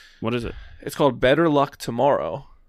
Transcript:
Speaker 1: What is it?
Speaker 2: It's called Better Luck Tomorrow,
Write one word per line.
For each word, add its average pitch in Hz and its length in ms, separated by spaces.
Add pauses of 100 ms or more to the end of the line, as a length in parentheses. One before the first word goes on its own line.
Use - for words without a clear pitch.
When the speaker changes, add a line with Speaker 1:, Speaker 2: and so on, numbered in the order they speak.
(200)
Speaker 1:
What 113 120
is 120 120
it? 98 100 (260)
Speaker 2:
It's 127 160
called 131 240
Better 151 300
Luck 143 260
Tomorrow, 120 680 (220)